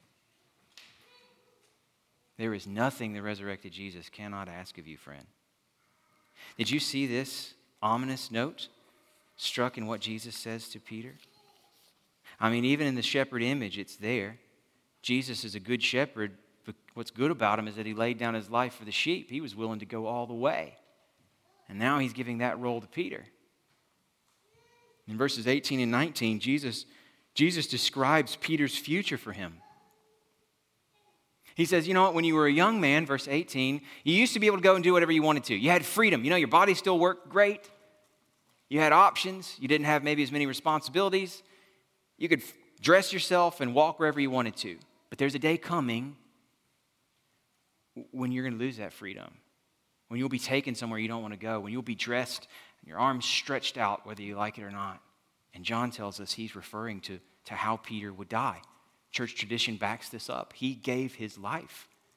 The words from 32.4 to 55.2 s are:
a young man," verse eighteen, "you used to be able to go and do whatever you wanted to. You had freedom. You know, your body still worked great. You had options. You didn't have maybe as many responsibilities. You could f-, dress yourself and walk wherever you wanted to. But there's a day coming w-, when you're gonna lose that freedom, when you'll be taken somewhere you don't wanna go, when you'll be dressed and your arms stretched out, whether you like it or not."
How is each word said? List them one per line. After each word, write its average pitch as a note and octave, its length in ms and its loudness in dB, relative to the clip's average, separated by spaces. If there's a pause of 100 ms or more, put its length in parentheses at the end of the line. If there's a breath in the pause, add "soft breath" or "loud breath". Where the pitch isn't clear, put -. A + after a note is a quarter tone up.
a C#3+ 60 6
young G3 280 4
man," D3+ 260 4
verse C3+ 220 -2
eighteen, C#3 520 0 (240 loud breath)
"you D#3 100 4
used A#3 200 4
to A3 60 -2
be G#3+ 60 4
able G3+ 120 6
to F3 40 0
go F#3+ 120 10
and F3+ 100 2
do F3+ 80 8
whatever E3+ 200 6
you D#3 100 6
wanted D3+ 220 4
to. B2 100 0
You A2+ 160 4
had D#3+ 160 4
freedom. G3 360 4
You C#3 80 2
know, F3+ 60 4
your D3+ 120 4
body F#3 260 8
still F3+ 240 2
worked F3 320 2
great. G3+ 400 2 (1000)
You C#3+ 120 2
had A#3+ 120 6
options. F#3 680 6
You C3 100 -4
didn't D3 180 4
have D3 180 4
maybe D3 180 2
as B2+ 80 -2
many C#3+ 140 0
responsibilities. E3+ 960 0 (760 soft breath)
You - 100 -4
could D3+ 120 4
f-, - 140 -16 (260)
dress F#3 320 6
yourself F3 480 2
and B2 140 -2
walk D3+ 240 4
wherever D3+ 200 2
you C#3 120 0
wanted B2 260 0
to. F2 220 -8 (320)
But - 80 -10
there's C#3 160 2
a C#3+ 40 -6
day D#3 200 2
coming C#3 580 -4 (1800)
w-, - 160 -16
when B2+ 220 -4
you're B2+ 120 -2
gonna B2 120 -4
lose A#2+ 220 -4
that G2 140 -10
freedom, G2 420 -14 (720)
when A#2 100 -6
you'll C3 120 -2
be C3 80 -2
taken C3+ 360 -2
somewhere A2+ 240 -6
you A2 100 -2
don't A#2 140 -6
wanna G#2+ 140 -10
go, A2 240 -6
when G#2 120 -10
you'll B2 100 -6
be A#2+ 120 -6
dressed B2 540 -4 (320 loud breath)
and D#2 80 -20
your D#2 100 -8
arms B2+ 280 0
stretched - 500 -2
out, G#2 300 -2
whether G#2+ 160 -12
you G2+ 120 -10
like G#2 220 -4
it G#2+ 60 -14
or G2+ 80 -12
not." G2 320 -10 (500)